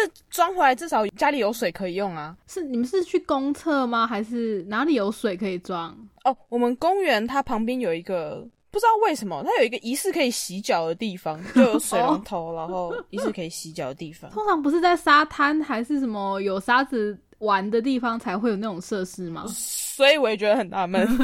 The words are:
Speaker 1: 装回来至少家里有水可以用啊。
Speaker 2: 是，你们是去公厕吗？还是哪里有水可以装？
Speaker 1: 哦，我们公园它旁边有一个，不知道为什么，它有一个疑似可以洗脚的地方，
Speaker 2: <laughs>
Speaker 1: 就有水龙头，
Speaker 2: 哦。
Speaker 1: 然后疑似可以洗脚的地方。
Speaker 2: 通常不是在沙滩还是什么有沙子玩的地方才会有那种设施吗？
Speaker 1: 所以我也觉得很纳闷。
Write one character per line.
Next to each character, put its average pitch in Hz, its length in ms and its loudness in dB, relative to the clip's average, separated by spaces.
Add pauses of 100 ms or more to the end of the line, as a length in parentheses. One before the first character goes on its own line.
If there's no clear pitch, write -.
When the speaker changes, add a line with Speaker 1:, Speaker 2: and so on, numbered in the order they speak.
(300)
Speaker 1:
装 359 260 2
回 359 80 2
来 262 100 6
至 311 140 -4
少 240 200 2
家 294 220 0
里 285 100 0
有 214 120 2
水 233 200 -2
可 185 180 -6
以 170 60 -6
用 190 200 -2
啊。 156 200 -10 (120)
Speaker 2:
是， 359 160 -6
你 262 140 -4
们 247 100 0
是 370 160 0
去 349 160 0
公 285 340 0
厕 277 320 0
吗？ 233 220 0
还 220 160 -2
是 220 400 -2
哪 220 220 -2
里 320 80 4
有 208 180 2
水 208 240 -2
可 196 140 -4
以 180 100 -4
装？ 170 360 -8 (280)
Speaker 1:
哦， 262 120 4 (120)
我 240 100 -4
们 240 200 2
公 381 240 2
园 233 260 2
它 277 160 0
旁 226 220 -2
边 254 160 -2
有 180 120 0
一 165 80 -4
个， 175 460 -6 (240)
不 415 80 -2
知 440 60 2
道 466 40 8 (160)
为 359 80 4
什 220 140 -6
么， 156 160 -6
它 370 160 0
有 254 60 6
一 - 20 -2
个 233 120 -4
疑 233 140 -4
似 370 160 -2
可 311 140 0
以 247 80 2
洗 190 300 -6
脚 175 260 0
的 165 80 -2
地 190 220 -6
方， 156 260 -6
Speaker 2:
<laughs> 196 100 -12
Speaker 1:
就 254 80 8
有 247 180 4
水 - 200 -2
龙 240 240 2
头， 170 300 -8
Speaker 2:
哦。 - 20 -8
Speaker 1:
然 160 120 -8
后 180 280 -4 (140)
疑 196 80 -8
似 214 160 -2
可 185 100 -8
以 160 60 -8
洗 160 240 -14
脚 156 160 -6
的 135 40 -10
地 160 200 -12
方。 - 180 -20
Speaker 2:
通 415 160 -4
常 330 140 2
不 285 100 2
是 339 80 4
在 349 160 4
沙 302 300 4
滩 302 360 0
还 240 220 -4
是 285 160 -2
什 262 80 -2
么 196 320 -2
有 196 220 0
沙 247 200 4
子 214 360 -2 (220)
玩 202 300 2
的 226 120 2
地 254 180 0
方 233 180 -2
才 196 200 -4
会 226 120 0
有 208 60 2
那 202 100 -4
种 185 160 -6
设 196 220 -4
施 180 260 -10
吗？ 160 200 -10
Speaker 1:
所 - 600 0
以 311 80 8
我 254 120 4
也 214 80 0
觉 208 100 0
得 208 80 6
很 208 140 0
纳 185 180 -2
闷。 190 180 2 (180)